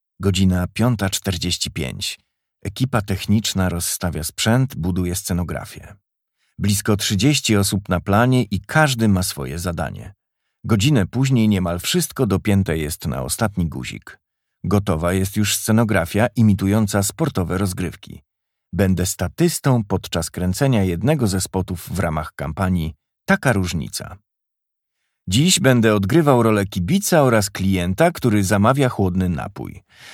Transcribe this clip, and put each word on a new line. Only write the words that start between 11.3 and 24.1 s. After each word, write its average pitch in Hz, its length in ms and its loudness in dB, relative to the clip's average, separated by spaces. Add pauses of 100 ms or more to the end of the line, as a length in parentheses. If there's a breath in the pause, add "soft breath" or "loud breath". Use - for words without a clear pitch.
niemal 90 300 0
wszystko 147 480 -2
dopięte 98 520 2
jest 76 280 -6
na 65 160 -4
ostatni 87 460 -2
guzik. - 500 -12 (460)
Gotowa 92 480 0
jest 95 240 -2
już 104 200 0
scenografia 107 720 0 (100)
imitująca 104 640 2
sportowe 90 560 -2
rozgrywki. 90 640 -6 (500)
Będę 92 340 2
statystą 127 800 0
podczas 90 460 -4
kręcenia 98 520 0
jednego 110 440 0
ze 95 140 0
spotów 95 500 -6
w 85 80 -4
ramach 78 360 -4
kampanii 80 600 -2 (300)
Taka 190 280 2
Różnica. - 640 -4 (1120)